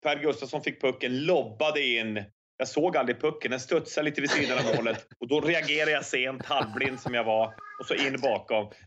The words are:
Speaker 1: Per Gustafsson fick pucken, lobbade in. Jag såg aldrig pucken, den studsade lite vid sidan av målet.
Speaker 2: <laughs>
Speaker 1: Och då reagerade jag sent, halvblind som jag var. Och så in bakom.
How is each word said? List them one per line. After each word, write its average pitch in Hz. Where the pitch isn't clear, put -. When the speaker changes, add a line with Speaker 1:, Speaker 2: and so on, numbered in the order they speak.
Speaker 1:
Per 147
Gustafsson 147
fick -
pucken, 131
lobbade 151
in. 113
Jag 127
såg 156
aldrig 123
pucken, 143
den 127
studsade 151
lite 147
vid 139
sidan 135
av 120
målet. 113
Speaker 2:
<laughs> -
Speaker 1:
Och 123
då 147
reagerade 151
jag 139
sent, 131
halvblind 131
som 123
jag 117
var. 110
Och -
så -
in 135
bakom. 107